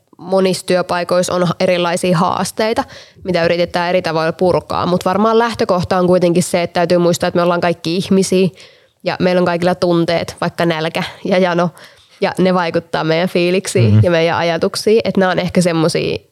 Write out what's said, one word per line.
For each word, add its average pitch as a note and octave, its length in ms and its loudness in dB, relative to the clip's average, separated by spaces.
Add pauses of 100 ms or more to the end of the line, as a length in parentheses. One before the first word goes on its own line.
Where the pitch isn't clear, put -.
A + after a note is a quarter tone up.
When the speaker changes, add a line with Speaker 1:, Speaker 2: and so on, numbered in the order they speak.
(180)
Speaker 1:
monissa F#3 480 0
työpaikoissa F3+ 680 -2
on F3+ 140 0 (120)
erilaisia F3+ 580 0
haasteita, A3 680 -2 (400)
mitä E3+ 220 0
yritetään F3 440 -2
eri F3+ 120 0
tavoilla D#3+ 320 -2
purkaa. D3+ 520 0
Mut F3 200 0
varmaan G#3+ 340 2
lähtökohta G3+ 580 0
on F3+ 100 2
kuitenkin F3 360 2
se, F3 200 -2
että F3 100 -6
täytyy F3 240 2
muistaa, E3+ 300 2
että F3 100 -2
me F3 40 2
ollaan F3 200 0
kaikki E3+ 340 -2
ihmisiä F#3+ 520 2 (560)
ja E3+ 160 -4
meillä F3+ 200 0
on F3+ 60 2
kaikilla F3 300 0
tunteet, E3+ 680 -2
vaikka E3+ 240 -2
nälkä E3 380 -2 (220)
ja F3+ 120 0
jano, F3 320 2 (520)
ja F#3+ 160 -2
ne F#3 160 2
vaikuttaa E3+ 500 -2
meidän D#3+ 260 0
fiiliksiin F#3 640 0
Speaker 2:
Mhm. G#3 120 6
Speaker 1:
ja F3+ 60 2
meidän E3 260 2
ajatuksiin. F3 680 0
Että F#3+ 160 -2
nämä F#3 120 2
on E3+ 80 -2
ehkä F3 220 0
semmosia, E3 560 0 (140)